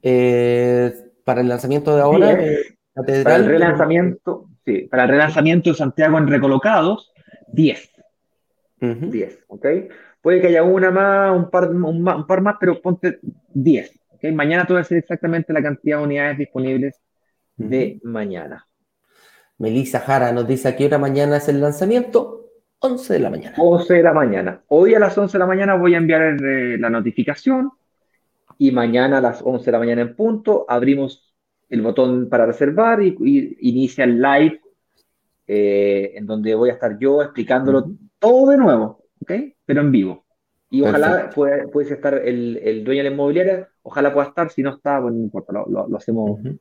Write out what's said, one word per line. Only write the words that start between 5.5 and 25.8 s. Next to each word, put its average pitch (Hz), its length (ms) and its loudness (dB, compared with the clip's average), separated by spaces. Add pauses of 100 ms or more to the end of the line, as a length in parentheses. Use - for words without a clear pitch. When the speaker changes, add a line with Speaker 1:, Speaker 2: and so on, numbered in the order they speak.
Speaker 2:
de 151 60 -2
Santiago 156 420 0
en 151 100 2
Recolocados, 156 840 0 (360)
diez. - 420 0 (920)
Speaker 1:
Ujú. 123 300 -4
Speaker 2:
Diez, - 380 -10
¿ok? - 180 -10 (540)
Puede 180 200 2
que 180 80 2
haya 165 140 4
una 185 280 2
más, 196 460 2
un 180 140 -2
par, 180 200 0
un 170 320 -2
ma-, 175 140 0
un 147 100 -8
par 190 160 0
más, 202 180 0
pero 180 220 0
ponte 180 360 -4 (340)
diez, 139 460 0 (120)
¿ok? - 220 -16
Mañana 160 340 0
te 180 80 0
voy 180 60 2
a - 20 -6
decir 170 160 -2
exactamente 165 540 -4
la 151 100 0
cantidad 151 360 -4
de 147 60 -4
unidades 143 340 -4
disponibles 135 640 -6 (560)
de 120 440 -6
Speaker 1:
Ujú. 117 120 -16
Speaker 2:
mañana. 95 540 -10 (920)
Speaker 1:
Melissa 123 420 -2
Jara 127 320 0
nos 120 140 -2
dice, 131 220 -2
¿a 127 80 -4
qué 143 100 0
hora 143 120 0
mañana 143 400 0
es 143 100 -4
el 143 120 0
lanzamiento? 202 840 -2 (380)
Once 254 320 -4
de 170 80 0
la - 100 -2
mañana. - 280 -12
Speaker 2:
Once 175 360 2
de 170 80 6
la 165 100 4
mañana. 101 560 -2
Hoy 185 260 6
a 220 60 6
las 196 160 2
once 202 160 0
de 202 60 -2
la 185 80 2
mañana 196 280 0
voy 175 200 4